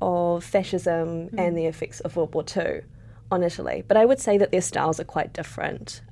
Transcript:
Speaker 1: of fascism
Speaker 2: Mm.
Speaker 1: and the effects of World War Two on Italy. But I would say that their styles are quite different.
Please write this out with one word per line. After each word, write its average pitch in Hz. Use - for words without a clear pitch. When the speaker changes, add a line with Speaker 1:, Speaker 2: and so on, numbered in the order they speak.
Speaker 1:
of 175
fascism 170
Speaker 2:
Mm. 220
Speaker 1:
and 175
the 165
effects -
of -
World 160
War 156
Two -
on 180
Italy. 69
But 220
I 220
would 262
say 208
that 202
their 180
styles 156
are -
quite -
different. -